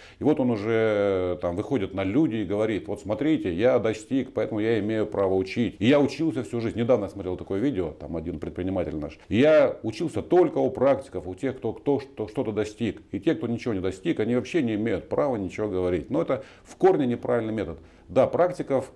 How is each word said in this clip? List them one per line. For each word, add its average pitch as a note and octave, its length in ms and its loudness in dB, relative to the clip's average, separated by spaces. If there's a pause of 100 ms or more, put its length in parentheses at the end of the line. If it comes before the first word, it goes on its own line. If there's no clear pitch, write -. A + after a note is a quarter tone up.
(200)
и - 40 -6
вот C#3+ 160 4
он B2 120 2
уже, G2+ 840 2
э, - 60 -12
там, F2 140 -2
выходит G2+ 380 -2
на F#2+ 100 -2
люди A2+ 340 2
и G#2 80 -2
говорит: G2+ 420 0
"Вот G2+ 140 -6
смотрите, A2 500 0
я A#2 280 4
достиг, A2+ 540 -2
поэтому G#2+ 260 -2
я A2 200 2
имею G#2+ 280 0
право F#2+ 260 0
учить. F#2+ 460 0
И G#2 80 2
я C#3+ 120 6
учился C3 440 0
всю A#2 180 -6
жизнь". A2 160 -4
Недавно A#2 280 2
я F2+ 40 -8
смотрел F2+ 280 -6
такое G2 220 -4
видео, F#2 400 0
там D2+ 160 -8
один D#2+ 240 -6
предприниматель E2+ 580 -4
наш. D2 200 -8 (120)
"Я C#3 520 4
учился A2 400 -4
только E3+ 380 4
у C3+ 100 2
практиков, C3 580 0
у F#2 60 -8
тех, C3 240 -6
кто, A2 160 -4
кто C#3 260 0
что-, - 280 -8
что-то A2+ 240 -4
достиг. G#2 500 -4 (100)
И G2+ 80 -4
те, D#3+ 140 0
кто D#3 140 -4
ничего A#2 260 -4
не F#2 80 -2
достиг, F#2+ 380 -2
они A#2 160 0
вообще B2+ 260 0
не A2+ 140 0
имеют G#2+ 340 -2
права C3+ 280 0
ничего G2+ 300 -4
говорить". G2 440 -2
Но D3 100 0
это C3+ 220 -2 (200)
в - 120 -20
корне E3+ 320 4
неправильный A#2 460 -2
метод. F#2+ 260 -4 (280)
Да, A2+ 180 4
практиков E3 720 0